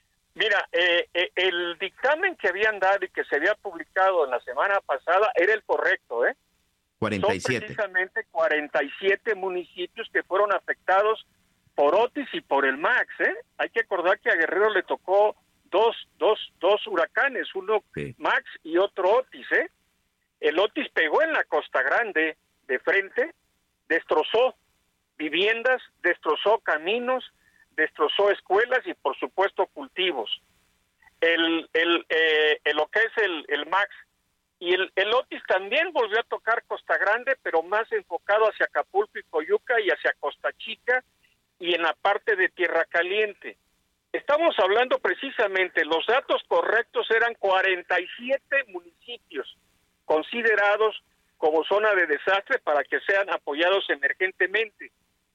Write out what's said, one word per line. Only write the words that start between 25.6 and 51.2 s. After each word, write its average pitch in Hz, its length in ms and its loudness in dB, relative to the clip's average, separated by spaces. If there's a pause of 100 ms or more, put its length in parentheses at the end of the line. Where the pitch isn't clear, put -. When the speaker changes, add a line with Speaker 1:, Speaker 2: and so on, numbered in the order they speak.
Speaker 1:
destrozó - 580 0
caminos, 233 640 -2 (480)
destrozó 156 580 0
escuelas 240 560 0
y, 339 80 -6
por - 240 -6
supuesto, 185 480 -2
cultivos. 143 640 -6 (920)
El, 165 540 2
el, 170 340 2
eh, 156 560 2
el, 151 140 0
lo 151 100 0
que - 120 -2
es 220 180 0
el, 180 300 -2
el 147 180 -4
Max. 190 240 -2 (720)
Y 175 160 0
el, 185 200 -2
el 196 160 0
Otis 262 360 -2
también 233 440 -2
volvió 226 280 0
a 233 40 -2
tocar 226 440 -4
Costa 175 300 -4
Grande, 240 440 0
pero 190 220 0
más 208 280 -4
enfocado 208 560 0
hacia 180 200 -2
Acapulco 190 500 -4
y 202 60 -14
Coyuca 202 580 -2
y 190 80 0
hacia 151 300 -2
Costa - 340 -6
Chica 247 500 -4 (560)
y 175 140 -2
en 165 80 0
la 160 120 0
parte 202 420 0
de 185 140 2
Tierra 165 360 -2
Caliente. 180 720 -4 (540)
Estamos 302 480 0
hablando 233 400 2
precisamente, 190 840 -2
los 160 220 -2
datos 262 420 0
correctos 226 640 0
eran 226 240 2
cuarenta 185 640 0
y 180 80 -6 (100)
siete 269 500 -2
municipios - 920 -14 (480)
considerados 208 960 0 (340)